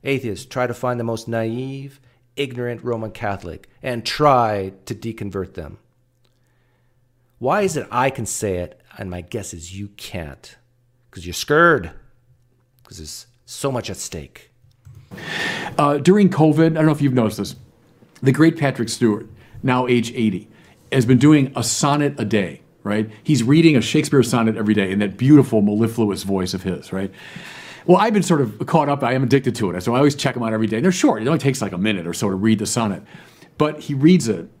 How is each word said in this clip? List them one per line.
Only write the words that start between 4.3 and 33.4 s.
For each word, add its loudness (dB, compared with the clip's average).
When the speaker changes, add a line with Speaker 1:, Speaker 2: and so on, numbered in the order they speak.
Speaker 1:
to -8
deconvert -8
them. -14
Why 0
is -2
it -6
I 0
can -8
say -4
it -10
and -10
my -10
guess -10
is -16
you -12
can't? -14
'Cause -16
you're -10
scared. 2
'Cause -20
there's -16
so -6
much -6
at -10
stake. -14
Speaker 2:
Uh, 2
during 6
covid, 4
I -2
don't 2
know 6
if 0
you've 2
noticed 2
this, -8
the 4
great 4
Patrick -2
Stewart, 0
now 0
age 0
eighty, -2
has 2
been 4
doing 6
a -4
sonnet 0
a -4
day, -2
right? -2
He's 2
reading 6
a 4
Shakespeare 2
sonnet 0
every 2
day 0
in -2
that -4
beautiful 6
mellifluous 0
voice -2
of -6
his, -6
right? -6
Well, 6
I've 2
been 2
sort 2
of -4
caught 2
up. 0
I 0
am 0
addicted 2
to -2
it. -6
So -2
I 2
always 4
check -2
'em -4
out -2
every 0
day. -2
They're 2
short. 0
It -2
only 2
takes, 0
like, -4
a -8
minute -2
or -6
so -2
to -2
read 2
the -4
sonnet. -4